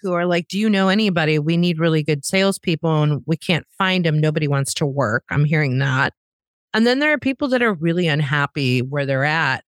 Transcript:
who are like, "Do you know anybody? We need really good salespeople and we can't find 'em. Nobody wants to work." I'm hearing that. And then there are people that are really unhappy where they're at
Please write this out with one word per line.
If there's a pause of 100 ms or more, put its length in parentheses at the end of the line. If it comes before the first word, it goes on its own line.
who
are
like,
"Do
you
know
anybody?
We
need
really
good
salespeople
and
we
can't (120)
find
'em.
Nobody
wants
to
work."
I'm
hearing
that. (640)
And
then
there
are
people
that
are
really
unhappy
where
they're
at (120)